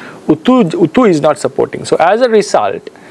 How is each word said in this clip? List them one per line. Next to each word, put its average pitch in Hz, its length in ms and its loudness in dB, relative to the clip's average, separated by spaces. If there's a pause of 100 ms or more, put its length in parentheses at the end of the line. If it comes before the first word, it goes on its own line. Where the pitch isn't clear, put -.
(280)
utu, 247 320 2 (220)
utu 208 220 2
is 170 160 2
not 151 180 0
supporting. - 460 -6
So - 120 -2
as 190 240 2
a 254 80 2
result, 160 600 0 (220)